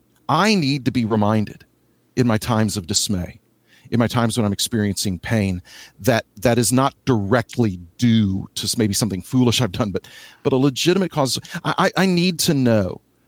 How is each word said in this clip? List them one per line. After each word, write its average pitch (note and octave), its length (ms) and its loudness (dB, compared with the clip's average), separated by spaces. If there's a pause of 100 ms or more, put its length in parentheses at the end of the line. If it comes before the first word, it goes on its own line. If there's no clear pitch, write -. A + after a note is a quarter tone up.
(300)
I G3 240 2
need C#3 320 0
to C3+ 40 2
be A#2+ 140 0
reminded G#2+ 600 0 (500)
in B2 100 2
my A2 120 2
times A2 380 0
of F2 100 -8
dismay, - 540 -4 (500)
in A#2 80 0
my A#2 80 4
times A#2 300 0
when A#2 80 0
I'm G2+ 80 0
experiencing G2+ 680 -2
pain, G2 440 -2 (380)
that A2 260 0 (100)
that A#2 220 2
is A#2 120 2
not C3 240 2 (100)
directly A2 720 0 (180)
due G#2+ 580 2
to - 100 -8
s-, - 120 -4
maybe G#2+ 160 0
something F#2+ 300 -2
foolish B2+ 400 2
I've G2 100 -2
done, A2 180 -2
but, F2+ 160 -8 (360)
but C#3 100 0
a C3 40 2
legitimate D#3+ 540 0
cause. C3+ 280 -2 (260)
I, F3 320 0
I, E3+ 60 0
I F#3+ 40 2
need F3 340 0
to E3+ 140 2
know A#2 460 0 (280)